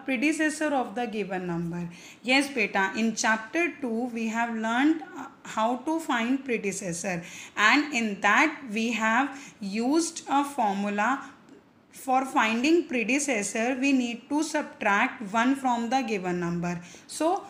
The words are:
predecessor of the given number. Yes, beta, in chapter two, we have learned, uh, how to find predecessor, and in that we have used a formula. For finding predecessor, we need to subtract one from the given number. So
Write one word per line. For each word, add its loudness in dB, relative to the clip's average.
predecessor 0
of -2
the -4
given -4
number. -4
Yes, 2
beta, 0
in 2
chapter 0
two, -4
we -4
have -2
learned, 2
uh, -12
how 0
to 0
find 0
predecessor, -4
and 6
in -2
that 4
we 0
have 0
used 0
a 2
formula. 0
For 0
finding 4
predecessor, 0
we 4
need 0
to 0
subtract 0
one 4
from -2
the 2
given -2
number. -4
So -2